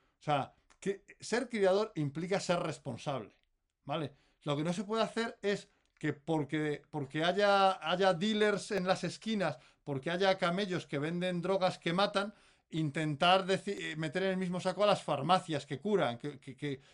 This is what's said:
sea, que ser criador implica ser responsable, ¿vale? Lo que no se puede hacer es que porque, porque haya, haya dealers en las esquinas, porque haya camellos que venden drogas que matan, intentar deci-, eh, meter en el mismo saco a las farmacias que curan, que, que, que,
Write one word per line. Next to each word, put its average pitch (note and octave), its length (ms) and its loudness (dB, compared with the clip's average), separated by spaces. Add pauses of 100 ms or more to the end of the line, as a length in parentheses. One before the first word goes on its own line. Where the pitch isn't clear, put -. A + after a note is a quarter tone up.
(200)
sea, C#3+ 340 -2 (260)
que G3 260 -6 (160)
ser A#3+ 260 -2
criador G3+ 480 2
implica E3 460 -2
ser F3 180 0
responsable, C#3 720 -6 (520)
¿vale? C3+ 280 -4 (300)
Lo D3 140 -2
que D3+ 60 -2
no F3 100 -2
se G3 100 -4
puede G#3+ 200 0
hacer A3+ 380 -4
es G3 280 -2 (280)
que D3+ 140 -2
porque, D3+ 720 -2 (100)
porque D3+ 320 -4
haya, G3 560 4 (100)
haya F#3 240 4
dealers G#3 580 0
en F3+ 140 -2
las F#3 200 0
esquinas, F#3 520 -4 (280)
porque C#3 260 -4
haya F#3+ 260 4
camellos F3+ 480 0
que C#3+ 140 -4
venden F3 420 -2
drogas F#3 380 0
que E3+ 140 -2
matan, G3+ 400 0 (380)
intentar D#3+ 720 2
deci-, F#3+ 340 0
eh, D#3+ 160 -6
meter D#3+ 280 -2
en F#3+ 80 2
el F#3 60 -2
mismo F#3 220 -2
saco F#3 240 0
a G#3 40 6
las G3 140 4
farmacias D#3+ 640 0
que C3+ 140 -6
curan, D#3+ 380 2
que, D3 240 -10
que, C3 160 -14
que, C#3 240 -6 (120)